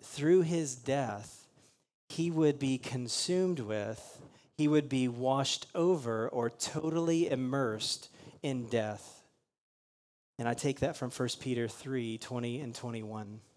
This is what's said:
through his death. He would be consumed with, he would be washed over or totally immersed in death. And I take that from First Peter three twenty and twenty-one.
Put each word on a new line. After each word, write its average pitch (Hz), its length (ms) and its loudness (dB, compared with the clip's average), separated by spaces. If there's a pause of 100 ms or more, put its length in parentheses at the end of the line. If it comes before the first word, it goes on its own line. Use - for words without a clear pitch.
through 165 380 4
his 160 340 0
death. 123 720 -4 (640)
He 170 220 0
would 156 280 4
be 135 200 2
consumed 151 840 0
with, 107 580 -4 (380)
he 151 100 4
would 147 220 6
be 127 180 2
washed 127 680 0
over 131 520 2
or 120 220 0
totally 165 840 0
immersed 127 800 -2 (340)
in 131 220 -2
death. 110 560 -2 (1160)
And 117 100 0
I 117 60 2
take 139 260 -2
that 139 160 0
from 123 140 -4
First - 280 -2
Peter 120 300 -2
three 117 480 -4
twenty 120 460 -6
and 117 120 -8
twenty-one. 107 680 -8 (160)